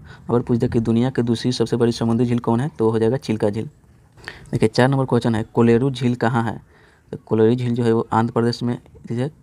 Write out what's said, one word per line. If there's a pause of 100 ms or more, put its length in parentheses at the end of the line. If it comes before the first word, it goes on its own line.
(300)
अगर
पूछ
दे
कि
दुनिया
की
दूसरी
सबसे
बड़ी
समुद्री
झील
कौन
है,
तो
हो
जाएगा
चिल्का
झील। (840)
देखिए,
चार
नंबर
क्वेश्चन
है,
कोलेरू
झील
कहाँ
है? (500)
तो
कोलेरू
झील
जो
है
वो
आंध्र
प्रदेश
में
स्थित
है, (120)